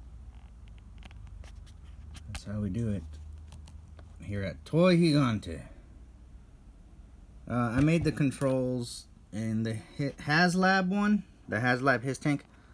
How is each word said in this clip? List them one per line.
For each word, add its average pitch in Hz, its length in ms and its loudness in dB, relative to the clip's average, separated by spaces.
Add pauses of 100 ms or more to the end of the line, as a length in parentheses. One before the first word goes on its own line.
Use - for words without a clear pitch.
(2250)
That's - 180 -8
how 104 140 -4
we 104 120 0
do 113 180 0
it 98 160 -2 (1120)
here 101 240 -4
at 87 220 -6
Toy 175 320 6
Gigante. 135 680 4 (1900)
Uh, - 60 -4
I 120 260 0
made 156 220 4
the 151 100 2
controls 127 920 0 (260)
in 110 300 -2
the 113 160 -2 (180)
Hi-, 143 240 -4
HasLab 185 680 4
one, 202 340 2 (260)
the 104 100 0
HasLab 123 440 2
Hiss 131 160 -4
Tank. 143 260 0 (300)